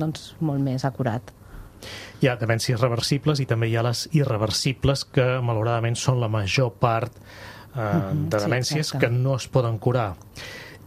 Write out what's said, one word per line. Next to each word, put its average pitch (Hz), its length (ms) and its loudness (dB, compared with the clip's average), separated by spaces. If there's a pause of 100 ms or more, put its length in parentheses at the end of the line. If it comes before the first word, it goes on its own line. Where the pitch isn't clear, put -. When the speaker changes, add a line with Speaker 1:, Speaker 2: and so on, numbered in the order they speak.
Speaker 1:
doncs, 156 320 -6 (100)
molt 139 200 0
més 131 220 -2
acurat. 127 460 -2 (920)
Speaker 2:
Hi 139 80 6
ha 123 80 -2
demències 113 400 0
reversibles 135 640 2
i - 40 -4
també 117 240 2
hi 113 80 2
ha 113 40 2
les 120 220 -2 (100)
irreversibles, 131 960 2
que 127 140 4 (180)
malauradament 117 560 0
són 131 200 2
la 113 120 0
major 110 480 0
part, 113 360 0
eh, - 640 -14
Speaker 1:
Mhm, 98 500 0
Speaker 2:
de 107 100 2
Speaker 1:
sí, 104 60 0
Speaker 2:
demències 127 420 0
Speaker 1:
exacte. 131 200 0
Speaker 2:
que 113 40 0
no 127 280 2
es - 80 -10
poden 117 320 2
curar. 120 340 0 (720)